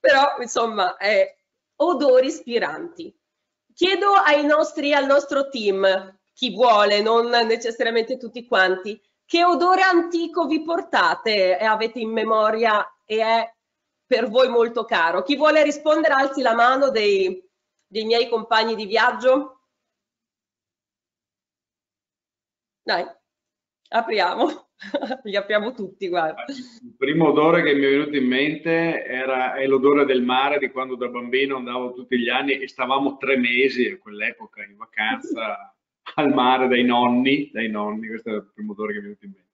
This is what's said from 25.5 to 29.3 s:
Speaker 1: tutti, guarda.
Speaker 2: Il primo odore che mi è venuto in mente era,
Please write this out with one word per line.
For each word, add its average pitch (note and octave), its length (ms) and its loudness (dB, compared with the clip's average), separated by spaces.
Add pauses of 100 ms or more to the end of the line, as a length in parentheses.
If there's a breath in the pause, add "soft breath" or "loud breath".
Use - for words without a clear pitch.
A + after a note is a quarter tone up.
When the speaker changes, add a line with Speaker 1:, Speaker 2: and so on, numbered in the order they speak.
Speaker 1:
tutti, G3 360 -10
guarda. D#3+ 400 -4
Speaker 2:
Il - 480 -18
primo D3+ 320 2
odore D#3 340 4
che D3 100 2
mi C#3 140 2
è C#3 40 4
venuto D3 260 0
in B2+ 100 0
mente D#3 800 -2
era, B2+ 500 -4